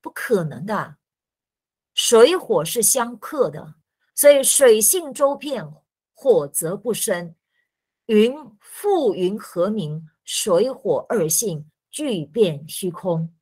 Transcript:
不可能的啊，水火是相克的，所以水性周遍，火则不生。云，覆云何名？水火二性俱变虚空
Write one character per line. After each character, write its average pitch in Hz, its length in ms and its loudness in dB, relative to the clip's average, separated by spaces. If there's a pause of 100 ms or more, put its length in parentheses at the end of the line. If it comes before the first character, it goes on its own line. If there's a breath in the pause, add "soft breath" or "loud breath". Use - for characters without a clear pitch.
不 - 100 -16
可 190 320 -2
能 143 220 -10
的 214 100 -4
啊， 156 220 -8 (960)
水 247 440 6
火 170 260 0
是 208 200 -4
相 240 340 -2
克 254 320 -2
的， 151 260 -16 (400)
所 285 140 6
以 277 140 6
水 240 360 6
性 302 340 -2
周 285 220 0
遍， 247 300 -10 (480)
火 175 340 2
则 170 300 -6
不 220 160 -6
生。 175 420 -6 (680)
云， 226 280 4 (280)
覆 339 520 -2
云 185 240 -2
何 185 320 -4
名？ 160 400 -6 (140)
水 214 480 0
火 175 380 -4
二 190 180 0
性 160 420 -4 (200)
俱 226 360 -6
变 160 420 -2
虚 180 240 -8
空 165 500 -4